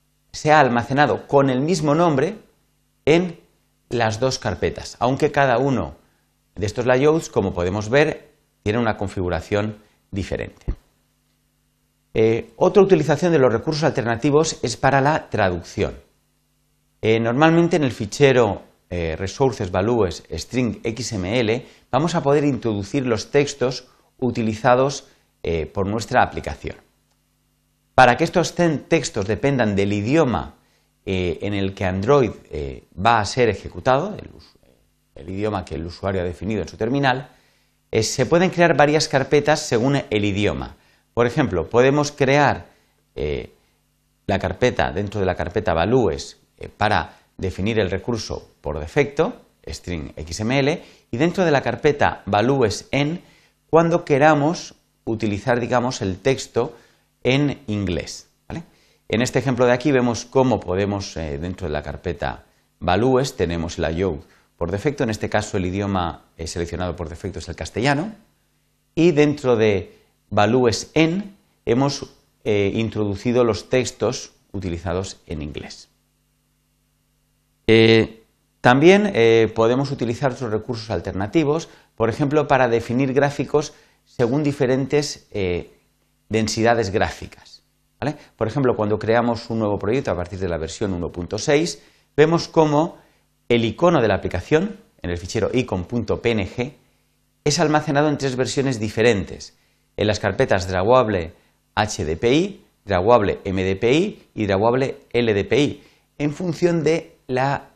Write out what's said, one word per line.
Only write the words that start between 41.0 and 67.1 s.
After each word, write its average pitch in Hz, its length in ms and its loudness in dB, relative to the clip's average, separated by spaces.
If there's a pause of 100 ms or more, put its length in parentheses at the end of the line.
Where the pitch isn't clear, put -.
Por 120 140 2
ejemplo, 120 420 0
podemos 139 440 4
crear, 135 540 2 (500)
eh, 71 360 -6 (760)
la 95 100 0
carpeta, 90 540 0
dentro 101 260 -6
de 95 80 0
la 90 80 0
carpeta 87 400 -2
values, 92 640 0 (160)
eh, - 120 -14
para 101 480 -2 (200)
definir 95 440 -2
el 92 100 0
recurso - 720 -6
por 73 180 -6
defecto, 147 600 -2 (260)
string 78 480 -10
X 80 240 -10
M 110 180 -2
L, 143 280 0 (260)
y 117 60 -6
dentro 170 280 0
de 165 60 2
la 135 120 2
carpeta 123 640 0
values 110 640 0
en, 147 300 -2 (460)
cuando 165 360 4
queramos 147 720 2 (280)
utilizar, 113 540 -2
digamos, 123 420 -2
el 95 200 -4
texto 123 560 -2 (480)
en 135 420 0
inglés, 95 640 -6 (160)
¿vale? 110 160 -10 (460)
En 110 140 0
este 127 180 -2
ejemplo 123 260 2
de 120 60 6
aquí 127 180 0
vemos 123 340 2
cómo 127 360 2
podemos, 98 560 -4
eh, 78 220 -6
dentro 90 280 -8
de 76 60 -6
la 73 100 -4
carpeta 73 640 -8 (340)
values, 127 580 2
tenemos 85 400 -4
el - 60 -4
layout 82 420 -2 (320)
por 85 140 -6
defecto, 143 320 -4
en 117 80 -2
este 104 180 -6
caso 107 280 -2
el 92 100 -2
idioma, 92 600 -4 (100)
eh, 82 100 -10
seleccionado 85 480 -6
por 80 140 -10
defecto 87 320 -10